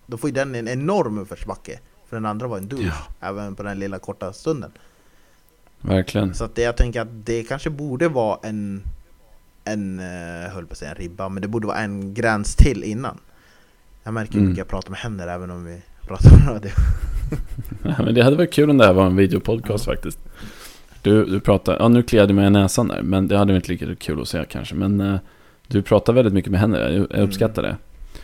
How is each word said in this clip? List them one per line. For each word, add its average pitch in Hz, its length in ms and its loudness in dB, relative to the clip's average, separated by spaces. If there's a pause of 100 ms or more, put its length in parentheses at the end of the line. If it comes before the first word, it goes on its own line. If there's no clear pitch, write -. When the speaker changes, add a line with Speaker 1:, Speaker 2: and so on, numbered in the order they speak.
Speaker 1:
då 120 120 -12
får 147 120 -6
ju 127 40 -8
den 135 200 -4
en 117 140 -8
enorm 135 500 -2
uppförsbacke. - 600 -12 (300)
För 120 80 -12
den 110 100 -6
andra 107 200 -6
var 113 120 -8
en 98 100 -10
douche, 123 180 -6 (340)
Speaker 2:
Ja. 90 80 -10
Speaker 1:
även 98 260 -10
på 101 80 -14
den 101 160 -10
lilla 98 200 -8
korta 98 340 -12
stunden. 135 380 -8 (1080)
Speaker 2:
Verkligen. 95 540 -2
Speaker 1:
Så 120 100 -4
att 110 100 -10
det, 120 80 -4
jag 117 140 -2
tänker 120 240 0
att 110 80 -8 (180)
det 113 160 -4
kanske 135 280 -8
borde 147 380 -4
vara 117 340 -2
en, 104 400 -8 (840)
en, 101 360 -6
eh, 87 500 -12
höll 92 160 -12
på - 60 -18
att - 60 -12
säga 73 120 -12
en 78 60 -14
ribba, 92 320 -10
men 95 140 -8
det 101 60 -6
borde 107 180 -4
vara - 120 -4
en 101 360 -6
gräns 110 420 -2
till 110 280 4
innan. 107 340 -8 (840)
Jag 110 120 -10
märker 107 180 -8
hur 104 80 0
Speaker 2:
Mm. 98 100 4
Speaker 1:
mycket 90 80 -2
jag 95 100 -10
pratar 95 220 -8
med 95 100 -12
händer, 98 280 -10
även 90 220 -10
om 87 140 -12
vi 85 180 -16 (240)
pratar - 260 10
om 147 220 12
radio. 101 220 -8
Speaker 2:
<laughs> - 1040 -2
Ja, 160 160 -2
men 113 160 0
det 120 80 6
hade 135 140 6
varit 170 160 0
kul 147 180 4
om 139 80 6
det 113 80 10
här 95 60 8
var 95 140 6
en 92 100 2
videopodcast 101 680 0
Speaker 1:
Ja. - 60 -2
Speaker 2:
faktiskt. - 260 -8 (840)
Du, 107 220 6
du 95 160 -2
pratar, - 400 2
ja, 117 80 6
nu 120 140 6
kliade 104 300 4
mig 98 140 4
i 98 40 6
näsan 101 380 4
där, 50 140 -6
men 95 260 0
det 101 100 2
hade 101 140 4
varit 92 160 0
lika 85 260 -6
kul 76 280 -6
att - 60 -8
se 78 200 -6
kanske. - 260 -10
Men, 98 260 0
eh, 98 160 0 (520)
du 101 140 0
pratar - 300 4
väldigt 117 220 4
mycket 95 180 0
med 98 80 2
händer, 107 200 2
jag, 60 200 -2
jag 98 140 -2
Speaker 1:
Mm. 104 140 2
Speaker 2:
uppskattar 110 340 -4
det. 50 140 -6 (480)